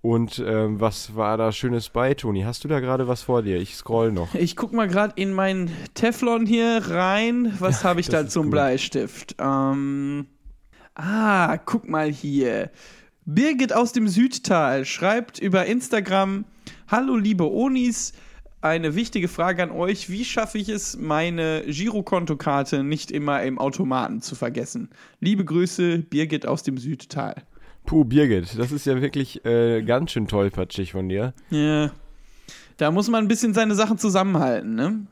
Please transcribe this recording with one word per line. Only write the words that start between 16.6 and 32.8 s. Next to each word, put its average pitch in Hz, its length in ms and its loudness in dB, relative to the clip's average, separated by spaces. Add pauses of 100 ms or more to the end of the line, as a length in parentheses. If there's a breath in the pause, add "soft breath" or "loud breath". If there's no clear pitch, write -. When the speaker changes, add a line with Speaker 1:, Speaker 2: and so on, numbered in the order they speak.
Speaker 2:
„Hallo, 254 280 2
liebe 196 340 2
Onis. 247 600 0 (480 loud breath)
Eine 160 360 0
wichtige 208 320 -2
Frage 175 360 0
an 165 60 -8
euch. 180 400 -4
Wie 208 140 -6
schaffe 220 340 -4
ich 202 100 -6
es, - 280 -6
meine 160 720 -2
Girokontokarte 156 1120 -2
nicht 147 300 -4
immer 147 300 -2
im 131 160 -2
Automaten 131 640 -2
zu - 140 -10
vergessen? 120 560 -6 (300 loud breath)
Liebe 196 240 2
Grüße, 175 540 2
Birgit 156 480 -2
aus 139 160 -2
dem 135 160 -4
Südtal.“ 131 640 -8 (440 soft breath)
Speaker 1:
Puh, 156 180 6
Birgit, 110 540 4
das 123 120 0
ist 147 140 -4
ja 131 160 2
wirklich, 139 460 -4
äh, 117 360 4
ganz 123 280 0
schön 107 180 -2
tollpatschig 98 640 0
von 95 160 -4
dir. 104 240 -2 (160)
Speaker 2:
Ja. 151 420 2 (880 loud breath)
Da 151 140 2